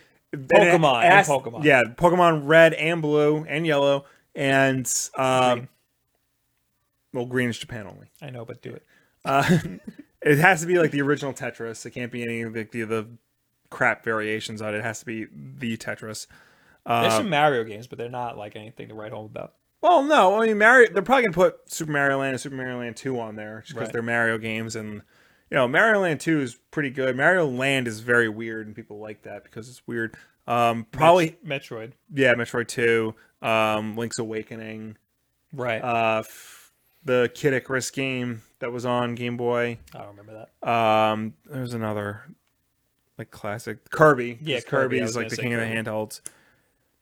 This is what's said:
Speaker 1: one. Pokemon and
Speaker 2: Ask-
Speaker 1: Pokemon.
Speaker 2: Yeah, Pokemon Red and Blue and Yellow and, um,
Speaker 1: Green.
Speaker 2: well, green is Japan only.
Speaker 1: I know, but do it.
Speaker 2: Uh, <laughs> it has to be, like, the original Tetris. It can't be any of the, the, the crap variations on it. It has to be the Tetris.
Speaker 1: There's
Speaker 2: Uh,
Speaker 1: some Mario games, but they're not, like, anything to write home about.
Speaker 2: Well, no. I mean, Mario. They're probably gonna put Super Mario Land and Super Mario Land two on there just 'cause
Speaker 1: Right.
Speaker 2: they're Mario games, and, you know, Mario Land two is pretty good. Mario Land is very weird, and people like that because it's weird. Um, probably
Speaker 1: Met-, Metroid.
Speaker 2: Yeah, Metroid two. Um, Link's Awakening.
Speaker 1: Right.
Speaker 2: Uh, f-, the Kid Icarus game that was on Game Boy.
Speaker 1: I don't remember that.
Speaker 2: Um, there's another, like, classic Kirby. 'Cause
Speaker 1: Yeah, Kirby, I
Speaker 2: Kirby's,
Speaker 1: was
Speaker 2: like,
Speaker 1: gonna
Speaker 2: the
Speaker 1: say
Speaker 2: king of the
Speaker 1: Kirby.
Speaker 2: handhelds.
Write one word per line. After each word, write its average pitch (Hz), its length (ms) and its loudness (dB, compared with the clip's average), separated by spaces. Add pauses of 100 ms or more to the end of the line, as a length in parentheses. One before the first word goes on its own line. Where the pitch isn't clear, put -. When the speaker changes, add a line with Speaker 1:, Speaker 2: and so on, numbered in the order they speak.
(320)
Speaker 1:
one. 139 140 -12
Pokemon 165 580 6
and 175 80 8
Speaker 2:
Ask- 190 180 6
Speaker 1:
Pokemon. 123 340 -2
Speaker 2:
Yeah, 135 200 8
Pokemon 165 600 4
Red 160 260 8
and 160 300 -2
Blue 151 440 2
and 160 200 -4
Yellow 139 400 2 (280)
and, 135 560 2 (280)
um, 127 400 2
Speaker 1:
Green. 127 100 -14 (1400)
Speaker 2:
well, 123 140 -6
green 123 240 -2
is 113 80 -8
Japan 107 280 -14
only. 98 240 -20 (120)
Speaker 1:
I 143 80 -16
know, 120 160 -14
but 120 160 -18
do 120 100 -14
it. - 140 -20 (360)
Speaker 2:
Uh, 139 360 4 (320)
<laughs> - 320 -20
it 147 160 6
has 170 240 4
to 170 40 -8
be, 175 120 2
like, 160 140 2
the 143 100 -2
original 139 320 -2
Tetris. 117 500 -12
It 120 60 -12
can't 123 200 -10
be 120 120 -10
any 117 180 -6
of 113 140 -8
the, 113 80 -6
the, 113 220 -8
the 110 220 -4 (640)
crap 120 340 -2
variations 110 600 -6
on 107 120 -6
it. 104 40 -4
It 107 40 -6
has 113 180 -8
to - 40 -20
be 110 300 -10
the 120 420 -8
Tetris. 110 500 -12 (600)
Speaker 1:
There's 117 260 2
Speaker 2:
Uh, 110 60 2
Speaker 1:
some 196 100 -2
Mario 147 360 2
games, 110 220 -14
but - 120 -18
they're 117 100 -8
not, 123 300 -10
like, 107 180 -14
anything 110 320 -18
to 110 60 -20
write 107 180 -14
home 110 140 -14
about. - 300 -14 (260)
Speaker 2:
Well, 311 220 4
no. 220 360 4
I 226 60 2
mean, 220 100 0
Mario. 226 340 8
They're 190 120 -2
probably 247 220 2
gonna 190 100 -2
put - 360 2
Super 156 220 -8
Mario 139 240 2
Land 135 140 -2
and 127 100 -4
Super 139 160 -12
Mario 127 220 -8
Land 117 180 -10
two 127 240 -6
on 110 160 -10
there 107 240 -14
just - 140 -20
'cause 117 140 -8
Speaker 1:
Right. 113 40 -12
Speaker 2:
they're 120 80 -4
Mario 117 380 0
games, 113 360 -6
and, 107 280 -12 (480)
you - 60 -2
know, 131 100 4
Mario 202 340 4
Land 165 200 0
two 160 200 0
is 120 140 -6 (160)
pretty 143 200 -4
good. 131 260 -2
Mario 165 280 4
Land 131 440 0
is 107 120 -8
very 120 280 2
weird, 113 400 -8
and 104 80 -18
people 107 240 -18
like 107 220 -16
that 101 200 -16
because 117 260 -18
it's - 180 -20
weird. 113 280 -6 (320)
Um, 117 460 0
probably 160 500 4
Speaker 1:
Met-, 139 200 -8
Metroid. 117 300 -14 (220)
Speaker 2:
Yeah, 131 200 4
Metroid 120 340 -4
two. 113 460 0 (280)
Um, 110 540 -2
Link's 117 240 -8
Awakening. 110 760 -12 (560)
Speaker 1:
Right. 123 300 -4
Speaker 2:
Uh, 113 380 0
f-, - 520 -20 (320)
the 123 300 2
Kid 143 200 0
Icarus 127 360 -4
game 123 520 -6 (180)
that 123 100 -6
was 120 160 -8
on 123 300 -2
Game 120 200 -6
Boy. 120 420 -2 (160)
Speaker 1:
I - 40 -16
don't 104 180 -16
remember 107 300 -20 (160)
that. - 80 -6
Speaker 2:
Um, 110 640 2 (120)
there's 127 280 -10
another, 107 540 -6 (880)
like, 110 140 -16
classic 107 580 -10
Kirby. 123 460 4
'Cause 147 100 -14
Speaker 1:
Yeah, 131 140 -4
Kirby, - 60 -16 (320)
I - 20 0
Speaker 2:
Kirby's, - 20 -2
Speaker 1:
was 113 140 -4
Speaker 2:
like, 117 80 -4
Speaker 1:
gonna 113 60 -8
Speaker 2:
the 113 60 -6
Speaker 1:
say 117 60 -6
Speaker 2:
king 120 120 -4
of 117 60 -2
the 113 60 -2
Speaker 1:
Kirby. 113 220 -4
Speaker 2:
handhelds. 110 320 -6 (800)